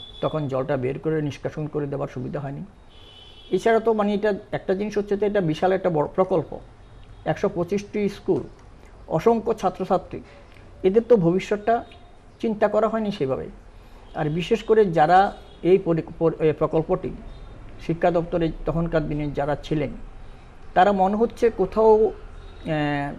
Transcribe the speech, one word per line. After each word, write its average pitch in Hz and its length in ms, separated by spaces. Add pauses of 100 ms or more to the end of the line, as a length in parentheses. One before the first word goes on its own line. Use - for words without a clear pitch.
(200)
তখন 151 280
জলটা 135 280
বের 131 220
করে 156 240
নিষ্কাশন 147 440
করে 147 200
দেওয়ার 143 220
সুবিধা 135 320
হয়নি। 139 200 (880)
এছাড়া 226 300
তো 226 120
মানে 208 220
এটা 202 200 (180)
একটা 170 220
জিনিস 208 240
হচ্ছে 202 180
যে 208 100
এটা 208 140
বিশাল 175 320
একটা 190 180
বড় 151 240
প্রকল্প, 185 440 (680)
একশো 156 300
পঁচিশটি 202 540
স্কুল, - 340 (640)
অসংখ্য 226 460
ছাত্রছাত্রী, 185 680 (600)
এদের 196 260
তো 240 80
ভবিষ্যৎটা 202 680 (560)
চিন্তা 214 280
করা 214 200
হয়নি 214 240
সেভাবে। 131 340 (680)
আর 151 140
বিশেষ 180 340
করে 220 220
যারা 175 520 (260)
এই 180 160
পরি-, 165 400
পর-, 160 240
এ, 156 100
প্রকল্পটি 156 580 (760)
শিক্ষা 175 240
দপ্তরে 165 420 (140)
তখনকার 160 420
দিনে 147 220
যারা 143 260
ছিলেন, 147 340 (840)
তারা 190 180
মনে 196 240
হচ্ছে 233 340
কোথাও, 220 560
আহ, 147 1120